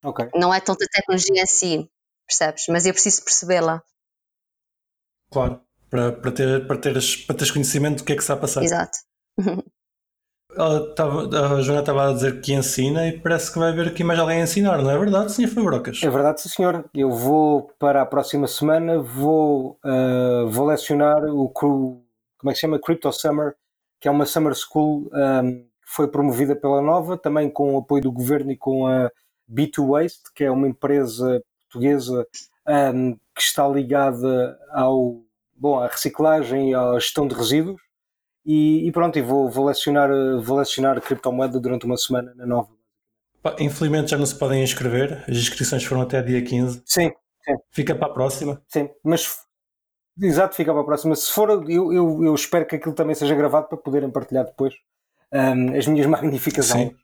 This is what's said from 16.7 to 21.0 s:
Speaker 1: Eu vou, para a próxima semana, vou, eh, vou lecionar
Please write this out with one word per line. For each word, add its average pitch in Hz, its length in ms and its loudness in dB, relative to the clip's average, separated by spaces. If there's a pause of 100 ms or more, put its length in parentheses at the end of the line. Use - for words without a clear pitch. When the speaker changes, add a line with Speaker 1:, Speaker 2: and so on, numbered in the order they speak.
Speaker 1:
Eu 135 160 2
vou, 143 680 2
para 139 220 4
a 127 60 2
próxima - 400 -2
semana, 165 520 2
vou, 143 840 0
eh, 127 640 2
vou 123 180 0
lecionar 147 600 2